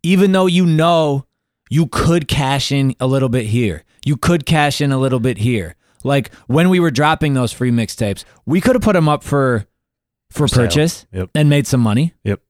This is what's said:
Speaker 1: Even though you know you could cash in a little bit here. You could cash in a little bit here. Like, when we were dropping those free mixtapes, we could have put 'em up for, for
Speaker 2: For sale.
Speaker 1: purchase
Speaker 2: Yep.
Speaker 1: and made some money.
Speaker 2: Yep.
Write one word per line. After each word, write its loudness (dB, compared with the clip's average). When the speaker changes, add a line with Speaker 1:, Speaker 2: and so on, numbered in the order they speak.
Speaker 1:
Even 2
though 2
you 2
know 0
you 0
could 0
cash -2
in 0
a -2
little 0
bit -2
here. -2
You -2
could 0
cash 0
in 0
a 0
little 0
bit -2
here. -4
Like, -2
when 2
we 4
were 2
dropping 0
those -2
free -2
mixtapes, -4
we 0
could 2
have 0
put 2
'em 2
up 0
for, -2
for -2
Speaker 2:
For -4
sale. 4
Speaker 1:
purchase -2
Speaker 2:
Yep. -6
Speaker 1:
and 4
made 2
some 0
money. 0
Speaker 2:
Yep. -4